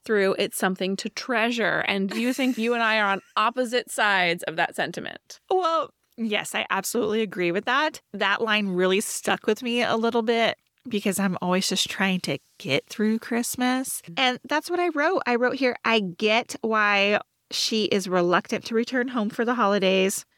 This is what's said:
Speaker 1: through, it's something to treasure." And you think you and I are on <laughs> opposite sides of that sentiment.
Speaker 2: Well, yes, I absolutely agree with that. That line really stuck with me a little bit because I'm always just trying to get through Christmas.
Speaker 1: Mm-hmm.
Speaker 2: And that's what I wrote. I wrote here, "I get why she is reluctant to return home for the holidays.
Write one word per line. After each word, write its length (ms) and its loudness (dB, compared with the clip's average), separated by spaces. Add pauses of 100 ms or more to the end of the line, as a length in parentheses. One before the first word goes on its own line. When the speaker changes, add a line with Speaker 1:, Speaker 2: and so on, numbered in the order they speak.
Speaker 1:
through, 340 2
it's 200 -2
something 380 0
to 120 -6
treasure." 800 0
And 260 0
you 200 0
think 240 0
you 160 0
and 80 0
I 160 2
are 100 2
on 200 0
<laughs> 80 -10
opposite 540 0
sides 520 2
of 140 -6
that 200 0
sentiment. 640 -8 (100)
Speaker 2:
Well, 400 0 (260)
yes, 380 -2
I 140 -2
absolutely 540 0
agree 300 0
with 120 -2
that. 380 -2 (100)
That 300 0
line 260 0
really 320 2
stuck 460 -4
with 160 2
me 200 -2
a 140 0
little 260 0
bit 360 0 (300)
because 300 -2
I'm 240 0
always 260 2
just 220 0
trying 300 0
to 180 -4 (180)
get 320 -2
through 300 0
Christmas. 840 -2
Speaker 1:
Mm-hmm. 140 -18
Speaker 2:
And 220 2 (100)
that's 220 -2
what 100 0
I 80 2
wrote. 380 0
I 80 2
wrote 220 0
here, 280 0
"I 160 2
get 640 0
why 580 2 (300)
she 360 0
is 200 0
reluctant 600 0
to 80 -4
return 340 0
home 220 -2
for 160 -2
the 80 0
holidays. 720 2 (120)